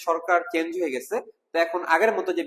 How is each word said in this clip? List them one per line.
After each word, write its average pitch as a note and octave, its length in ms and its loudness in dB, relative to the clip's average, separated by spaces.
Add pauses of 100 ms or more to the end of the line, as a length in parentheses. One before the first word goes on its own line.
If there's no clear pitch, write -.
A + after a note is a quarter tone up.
সরকার E3+ 320 2 (140)
চেঞ্জ E3 180 -2 (100)
হয়ে D3 140 -2
গেছে, B2+ 220 -6 (340)
তো - 140 -4
এখন F3 160 -4 (140)
আগের G#3+ 220 4
মতো F#3+ 220 -2
যে E3 80 0